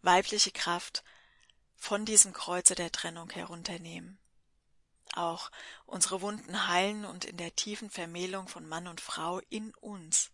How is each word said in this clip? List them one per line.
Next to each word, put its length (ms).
weibliche 500
Kraft 520
von 300
diesem 260
Kreuze 440
der 160
Trennung 400
herunternehmen. 840
Auch 380
unsere 360
Wunden 460
heilen 360
und 220
in 100
der 200
tiefen 340
Vermählung 580
von 180
Mann 220
und 140
Frau 380
in 260
uns 580